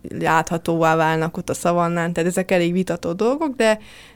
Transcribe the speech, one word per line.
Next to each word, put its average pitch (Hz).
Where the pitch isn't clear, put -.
láthatóvá 160
válnak 160
ott 180
a -
szavannán, 170
tehát 170
ezek 185
elég 175
vitatott 175
dolgok, 262
de, 214